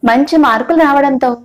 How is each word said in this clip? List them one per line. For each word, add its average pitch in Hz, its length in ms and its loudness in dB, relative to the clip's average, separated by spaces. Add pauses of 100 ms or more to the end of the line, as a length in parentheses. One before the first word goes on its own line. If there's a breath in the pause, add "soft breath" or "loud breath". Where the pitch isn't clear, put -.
మంచి 269 320 0
మార్కులు 262 400 0
రావడంతో 277 680 0